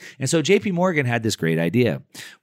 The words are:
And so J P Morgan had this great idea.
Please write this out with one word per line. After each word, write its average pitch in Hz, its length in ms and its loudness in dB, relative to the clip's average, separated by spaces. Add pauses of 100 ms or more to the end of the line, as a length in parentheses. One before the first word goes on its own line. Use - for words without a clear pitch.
(200)
And 131 100 -4
so 165 100 2
J 185 200 4
P 208 100 -4
Morgan 170 360 0
had 120 180 -2
this 107 100 0
great 80 240 0
idea. 85 440 0 (400)